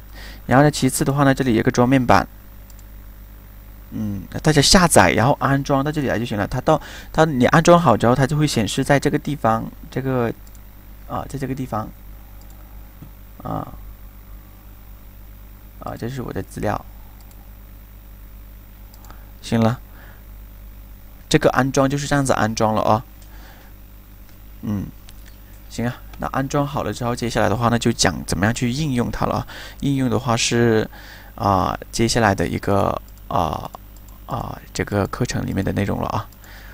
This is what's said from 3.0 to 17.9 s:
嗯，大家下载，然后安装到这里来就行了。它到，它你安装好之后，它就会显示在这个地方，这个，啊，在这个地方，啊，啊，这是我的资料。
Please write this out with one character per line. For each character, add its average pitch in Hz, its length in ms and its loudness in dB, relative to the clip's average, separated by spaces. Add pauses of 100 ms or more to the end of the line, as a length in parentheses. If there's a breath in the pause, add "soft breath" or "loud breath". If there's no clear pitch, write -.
嗯， 104 320 -6 (200)
大 156 100 6
家 143 80 6
下 180 260 6
载， 95 260 6
然 107 140 4
后 143 140 4
安 135 240 0
装 135 180 2
到 147 80 -2
这 151 100 -2
里 127 80 0
来 92 100 0
就 117 60 -2
行 117 140 -4
了。 95 80 0
它 127 140 -4
到， 156 200 4 (320 loud breath)
它 156 120 4
你 131 220 4
安 165 160 6
装 170 180 10
好 123 160 6
之 107 100 2
后， 120 80 6
它 139 120 4
就 147 100 0
会 151 100 4
显 110 220 0
示 139 160 -2
在 139 160 4
这 147 100 2
个 151 80 2
地 143 160 -4
方， 113 300 0 (260)
这 127 120 -4
个， 127 280 0 (760)
啊， 123 180 -6
在 135 120 -10
这 131 100 -4
个 131 60 -6
地 127 100 -6
方， 107 240 -6 (1500)
啊， 53 240 -6 (2250)
啊， - 180 -10
这 107 80 -6
是 131 140 -8
我 - 100 -8
的 95 120 -6
资 - 180 -12
料。 - 240 -4 (2500 loud breath)